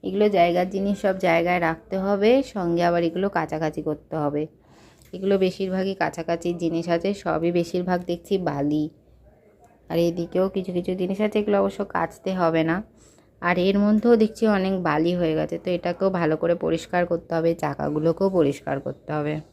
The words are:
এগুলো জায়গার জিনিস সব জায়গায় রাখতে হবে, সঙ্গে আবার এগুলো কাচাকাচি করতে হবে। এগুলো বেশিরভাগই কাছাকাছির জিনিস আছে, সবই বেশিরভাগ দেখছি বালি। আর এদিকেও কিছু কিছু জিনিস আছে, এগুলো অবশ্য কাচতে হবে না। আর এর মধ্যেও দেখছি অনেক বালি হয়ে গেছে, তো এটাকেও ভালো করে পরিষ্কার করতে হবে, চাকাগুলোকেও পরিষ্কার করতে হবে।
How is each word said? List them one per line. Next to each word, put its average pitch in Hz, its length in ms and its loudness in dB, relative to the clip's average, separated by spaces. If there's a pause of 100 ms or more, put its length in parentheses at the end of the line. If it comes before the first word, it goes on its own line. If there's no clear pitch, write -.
এগুলো 202 200 2 (100)
জায়গার 175 360 4
জিনিস 196 220 0 (100)
সব 190 100 2 (120)
জায়গায় 175 400 2
রাখতে 160 280 -6 (100)
হবে, 202 260 4 (220)
সঙ্গে 170 360 0
আবার 170 200 2
এগুলো 180 180 -2 (100)
কাচাকাচি 156 520 -4
করতে 151 340 -8
হবে। 147 200 -2 (720)
এগুলো 190 200 0 (100)
বেশিরভাগই 190 580 -2
কাছাকাছির 170 600 -4
জিনিস 165 220 -2 (100)
আছে, 170 140 0 (140)
সবই 165 260 0 (100)
বেশিরভাগ 180 400 -2 (100)
দেখছি 175 240 -4 (160)
বালি। 147 340 0 (1040)
আর 165 80 0 (100)
এদিকেও 175 380 0 (100)
কিছু 190 220 -4
কিছু 175 140 -4 (100)
জিনিস 190 240 -2
আছে, 208 160 0
এগুলো 208 220 2
অবশ্য 196 160 -2 (160)
কাচতে 170 360 -4 (100)
হবে 165 280 4
না। 165 60 0 (720)
আর 175 80 2 (120)
এর 196 160 2
মধ্যেও 214 300 4 (100)
দেখছি 220 200 -2 (140)
অনেক 190 160 0 (140)
বালি 156 320 2
হয়ে 160 200 2
গেছে, 156 240 -2
তো - 40 -6 (100)
এটাকেও 175 320 0 (100)
ভালো 156 220 2
করে 170 140 2 (100)
পরিষ্কার 165 360 0 (100)
করতে 170 260 -4
হবে, 165 140 2 (120)
চাকাগুলোকেও 151 640 0 (100)
পরিষ্কার 143 380 0 (100)
করতে - 320 -12
হবে। 151 180 -4 (180)